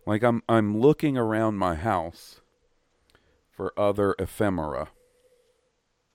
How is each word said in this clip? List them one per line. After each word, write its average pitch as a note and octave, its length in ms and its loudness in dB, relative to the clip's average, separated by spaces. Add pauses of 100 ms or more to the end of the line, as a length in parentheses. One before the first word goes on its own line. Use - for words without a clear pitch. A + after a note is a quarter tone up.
Like, G#2+ 180 0
I'm, A#2 240 2
I'm G#2+ 320 2
looking C#3+ 380 2
around A2 400 0
my F#2 180 -2
house E2+ 640 -6 (1080)
for - 280 -10
other G2+ 420 2
ephemera. E2 720 -4 (1300)